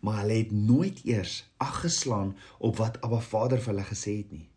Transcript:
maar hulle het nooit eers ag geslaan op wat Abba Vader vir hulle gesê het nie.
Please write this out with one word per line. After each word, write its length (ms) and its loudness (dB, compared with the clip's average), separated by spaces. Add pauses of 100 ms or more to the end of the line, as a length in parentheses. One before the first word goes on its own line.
maar 160 0
hulle 220 2
het 100 -4
nooit 540 4
eers 340 -2 (160)
ag 240 -2
geslaan 540 -2 (220)
op 200 0
wat 280 0
Abba 200 2
Vader 360 2
vir 120 -2
hulle 160 -2
gesê 300 -4
het 160 -12
nie. 100 -14 (120)